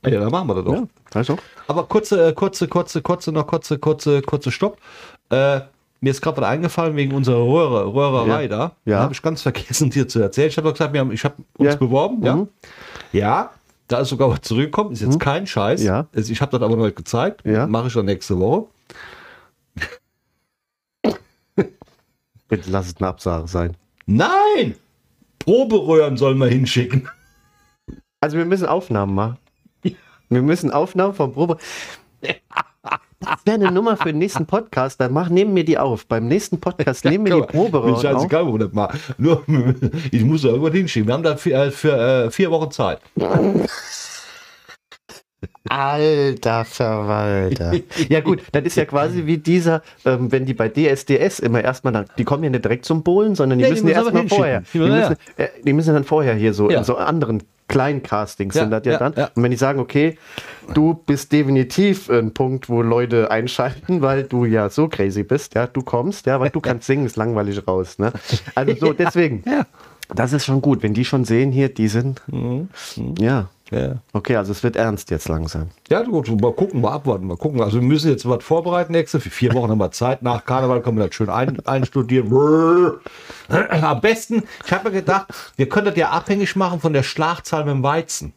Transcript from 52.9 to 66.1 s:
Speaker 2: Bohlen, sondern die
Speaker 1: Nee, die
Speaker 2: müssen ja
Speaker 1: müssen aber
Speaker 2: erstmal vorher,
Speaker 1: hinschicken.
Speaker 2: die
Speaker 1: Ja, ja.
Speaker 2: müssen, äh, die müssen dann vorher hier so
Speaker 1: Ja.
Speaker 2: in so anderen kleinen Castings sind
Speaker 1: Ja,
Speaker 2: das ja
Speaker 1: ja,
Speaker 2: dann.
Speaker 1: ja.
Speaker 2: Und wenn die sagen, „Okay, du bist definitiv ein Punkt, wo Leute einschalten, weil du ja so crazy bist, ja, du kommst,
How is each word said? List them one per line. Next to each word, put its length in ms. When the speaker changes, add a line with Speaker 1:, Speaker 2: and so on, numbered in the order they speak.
Speaker 2:
Bohlen, 320
sondern 240
die 60
Speaker 1:
Nee, 40
die 120
Speaker 2:
müssen 80
ja 140
Speaker 1:
müssen 60
aber 120
Speaker 2:
erstmal 160
vorher, 220
Speaker 1:
hinschicken. 280
Speaker 2:
die 60
Speaker 1:
Ja, 60
ja. 100
Speaker 2:
müssen, 120
äh, 100
die 80
müssen 200
dann 100
vorher 320
hier 180
so 160
Speaker 1:
Ja. 100
Speaker 2:
in 40
so 140
anderen 460
kleinen 300
Castings 500
sind 180
Speaker 1:
Ja, 80
Speaker 2:
das 60
ja 80
Speaker 1:
ja, 60
Speaker 2:
dann. 180
Speaker 1:
ja. 180
Speaker 2:
Und 80
wenn 80
die 60
sagen, 220
„Okay, 380
du 200
bist 380
definitiv 800
ein 240
Punkt, 360
wo 120
Leute 500
einschalten, 680
weil 220
du 220
ja 240
so 180
crazy 360
bist, 320
ja, 120
du 140
kommst, 460